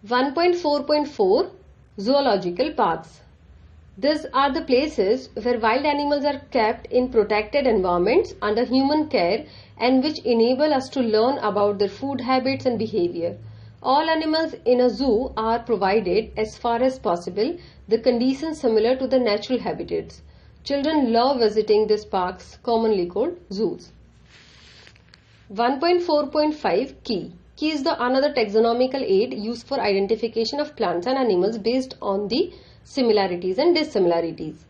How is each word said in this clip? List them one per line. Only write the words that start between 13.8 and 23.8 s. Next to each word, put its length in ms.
All 280
animals 440
in 160
a 100
zoo 460
are 240
provided, 760
as 200
far 260
as 160
possible, 580
the 100
conditions 640
similar 360
to 100
the 120
natural 400
habitats. 640
Children 480
love 260
visiting 480
these 180
parks, 580
commonly 440
called 300
zoos. 400